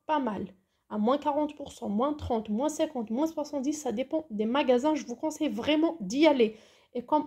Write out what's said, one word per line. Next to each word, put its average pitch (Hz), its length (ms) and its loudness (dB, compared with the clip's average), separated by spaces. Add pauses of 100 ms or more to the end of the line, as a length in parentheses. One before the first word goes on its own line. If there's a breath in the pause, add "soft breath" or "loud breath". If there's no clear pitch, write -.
pas 302 140 2
mal. 202 260 -4 (420)
À 214 100 -6
moins 233 180 4
quarante 294 400 0
pour 277 160 -14
cent, 226 160 -10
moins 233 240 2
trente, 233 360 -4
moins 233 200 0
cinquante, 311 420 -4
moins 269 160 0
soixante-dix, 294 460 -4
ça 254 200 -4
dépend 269 380 -2
des 214 140 -2
magasins. 254 500 2
Je 240 120 -4
vous 240 100 -10
conseille 302 320 -2
vraiment 302 520 2
d'y 240 260 2
aller. 247 300 4 (360 loud breath)
Et 247 120 -8
comme 302 220 2